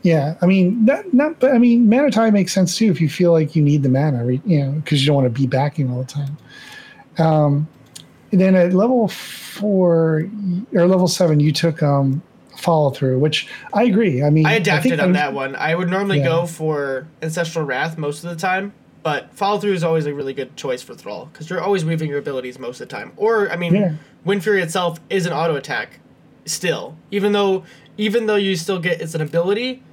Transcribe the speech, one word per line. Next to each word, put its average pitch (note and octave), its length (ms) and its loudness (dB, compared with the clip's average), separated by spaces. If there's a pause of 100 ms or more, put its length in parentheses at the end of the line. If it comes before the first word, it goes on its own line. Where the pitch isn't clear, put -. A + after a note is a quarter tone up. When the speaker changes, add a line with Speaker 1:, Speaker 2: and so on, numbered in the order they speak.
Speaker 1:
Yeah, D#3+ 380 2
I F3 40 2
mean, F#3+ 380 4
not, E4+ 300 2
not, D4+ 260 2
but C4+ 120 4
I A#3+ 60 4
mean, A#3 300 6
Manatide A3+ 440 4
makes G3 200 2
sense F#3 240 0
too A3 140 2
if D#3+ 100 0
you D#3 80 2
feel F3 240 2
like D#3+ 240 2
you D#3 60 4
need C#3+ 220 4
the C3 40 2
mana, C3 360 2
re-, B2+ 200 -2
you E3+ 200 2
know, D3 200 -4
'cause C#3+ 160 0
you C3+ 60 0
don't D3 100 4
wanna B2+ 140 2
be C3 160 0
backing C3+ 440 -2
all B2 80 -4
the B2+ 60 -6
time. C#3+ 320 -8 (840)
Um, D3+ 500 2 (640)
and F#3 80 4
then F#3+ 160 6
at F3+ 160 4
level A3+ 360 2
four E3+ 1160 0 (500)
or F3 140 4
level F#3 180 4
seven, D#3 320 2
you D3+ 140 4
took, D#3+ 320 -2
um, C#3 360 2 (360)
follow D3+ 340 2
through, C3 300 -2
which D3+ 260 -2 (280)
I A3 100 2
agree. F#3 400 2
I D3 60 2
mean, D#3 160 4
Speaker 2:
I D3+ 60 2
Speaker 1:
I - 20 2
Speaker 2:
adapted G3 380 0
Speaker 1:
think D#3 100 -2
Speaker 2:
on F#3 60 2
Speaker 1:
I'm - 40 2
Speaker 2:
that C#3+ 220 0
one. C3+ 200 -6
I D#3 200 -2
would F3 160 -2
normally G3 280 -2
Speaker 1:
Yeah. C#3 60 0
Speaker 2:
go E3+ 220 0
for C#3+ 600 -4 (140)
Ancestral D#3+ 440 -4
Wrath C#3+ 340 -4
most D3 260 -8
of F3 60 -10
the E3+ 60 -10
time, F#3+ 360 -4 (320)
but D3 300 -4
follow G3+ 260 -2
through G3+ 140 0
is E3 100 -2
always D#3+ 220 0
a D3 80 -6
really C3+ 200 -8
good B2+ 220 -10
choice B2+ 260 -6
for - 120 -18
Thrall, G#2 380 -14
'cause D#3 160 -18
you're F3 120 -4
always F#3+ 240 0
weaving D#3+ 240 -2
your C#3+ 100 -4
abilities B2+ 400 -8
most B2+ 220 -12
of A#2+ 80 -12
the C3 80 -12
time. G2+ 200 -12
Or, G#3+ 360 0
I E3+ 40 -4
mean, F3 180 0
Speaker 1:
Yeah. G3 180 2 (320)
Speaker 2:
Wind G3 180 -2
Fury G3+ 200 0
itself E3+ 360 -4 (120)
is F#3 160 -2
an E3+ 60 -4
auto D#3+ 220 -2
attack C3 460 -8 (460)
still, D3 500 -6 (160)
even G3+ 200 0
though, G3 300 0 (360)
even G#3+ 280 0
though G#3 100 0
you F#3+ 200 0
still F3+ 240 -4
get, E3 200 -4
it's E3 140 -8
an D#3 60 -4
ability G3+ 640 -2 (100)